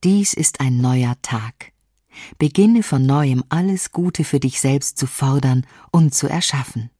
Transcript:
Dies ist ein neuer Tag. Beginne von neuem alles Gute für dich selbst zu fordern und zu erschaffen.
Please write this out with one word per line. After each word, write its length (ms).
Dies 220
ist 280
ein 180
neuer 420
Tag. 520
Beginne 440
von 220
neuem 460
alles 420
Gute 320
für 160
dich 180
selbst 380
zu 100
fordern 600
und 240
zu 140
erschaffen. 600